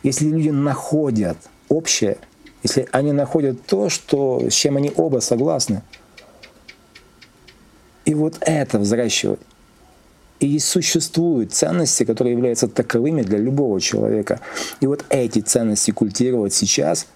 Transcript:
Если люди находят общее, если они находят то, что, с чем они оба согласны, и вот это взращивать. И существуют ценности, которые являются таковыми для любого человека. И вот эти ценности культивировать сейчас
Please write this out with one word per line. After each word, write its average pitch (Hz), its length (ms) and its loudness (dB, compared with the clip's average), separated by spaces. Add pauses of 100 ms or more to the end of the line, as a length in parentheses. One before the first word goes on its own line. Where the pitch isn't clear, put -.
Если 143 240 0
люди 156 240 2
находят 139 840 0 (320)
общее, 147 500 0 (440)
если 131 300 0
они 143 200 2
находят 139 540 0
то, 196 220 0
что, 131 600 0
с 110 40 0
чем 139 240 2
они 143 200 0
оба 147 240 2
согласны, 123 640 0 (2250)
и 156 100 0
вот 156 260 -2
это 143 380 0
взращивать. 104 640 0 (1000)
И 143 180 0
существуют 160 920 0
ценности, - 520 0
которые 120 280 0
являются 120 340 0
таковыми 123 560 0
для 104 160 0
любого 123 420 0
человека. 110 600 -2 (400)
И 135 80 2
вот 143 200 -2
эти 123 300 0
ценности 110 540 0
культивировать 113 600 0
сейчас - 640 0